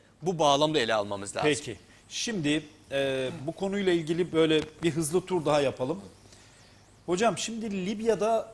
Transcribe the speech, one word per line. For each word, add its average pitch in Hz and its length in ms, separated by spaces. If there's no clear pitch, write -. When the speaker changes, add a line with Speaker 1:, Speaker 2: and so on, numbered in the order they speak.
Speaker 1:
bu 165 160
bağlamda 151 400
ele 113 160
almamız 101 420
lazım. 151 180
Speaker 2:
Peki. 107 220
Şimdi, 156 540
e, 135 360
bu 165 60
konuyla 196 400
ilgili 165 400
böyle 156 280
bir 165 80
hızlı 165 360
tur 180 180
daha 151 160
yapalım. 135 400
Hocam 190 320
şimdi 214 480
Libya'da 220 680